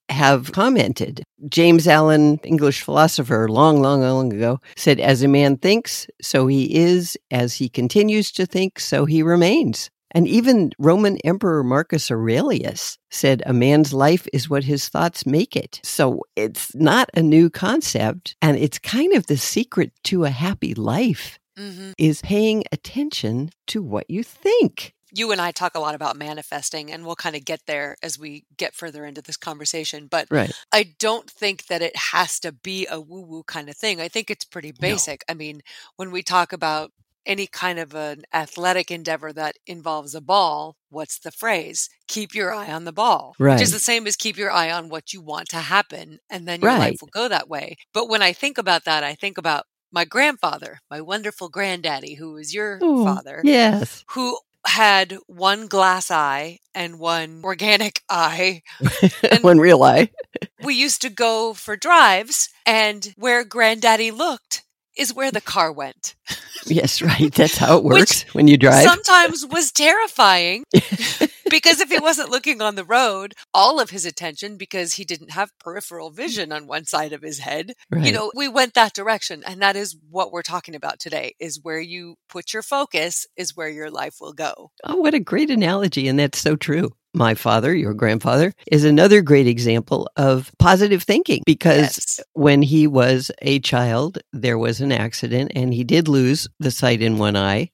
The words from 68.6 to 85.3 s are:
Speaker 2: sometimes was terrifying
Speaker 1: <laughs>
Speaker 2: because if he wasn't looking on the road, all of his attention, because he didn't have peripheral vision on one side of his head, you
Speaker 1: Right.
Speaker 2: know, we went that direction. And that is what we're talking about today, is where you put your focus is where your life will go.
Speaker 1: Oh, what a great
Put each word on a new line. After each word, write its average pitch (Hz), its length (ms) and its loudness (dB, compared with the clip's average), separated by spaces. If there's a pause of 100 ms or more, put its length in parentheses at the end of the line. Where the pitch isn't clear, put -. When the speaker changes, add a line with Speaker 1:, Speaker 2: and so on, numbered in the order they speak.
Speaker 2:
sometimes 349 560 4
was 294 280 -2
terrifying 247 960 2
Speaker 1:
<laughs> - 800 0
Speaker 2:
because 320 300 4
if 311 100 -2
he 330 80 0
wasn't 302 320 -2
looking 247 320 -4
on 208 120 -2
the 190 100 -10
road, 202 500 0 (180)
all 247 280 6
of 220 100 -4
his 175 160 -10
attention, 175 500 -12
because 180 380 -8
he 196 100 -10
didn't 156 280 -12
have 196 260 -6
peripheral 170 520 -14
vision 202 420 -8
on 151 140 -10
one 151 180 -10
side 151 280 -4
of 147 100 -14
his 151 180 -12
head, 165 320 -10 (180)
you 165 80 -2
Speaker 1:
Right. 165 160 2
Speaker 2:
know, 214 200 -6
we 277 140 -4
went 247 260 0
that 220 200 2
direction. 196 520 -6
And 185 140 -14
that 196 160 2
is 202 200 -8 (140)
what 185 220 -4
we're 175 100 -8
talking 170 320 -12
about 143 240 -10
today, 147 400 -10
is 151 240 -12
where 160 180 -10
you 170 360 -16 (120)
put - 240 -14
your 220 100 -8
focus 175 640 -6 (100)
is 180 200 -10
where 160 120 -10
your 151 220 -12
life 151 300 -10
will 151 120 -16
go. - 380 -10 (140)
Speaker 1:
Oh, - 120 -6
what 311 180 2
a 269 60 0
great 311 300 -2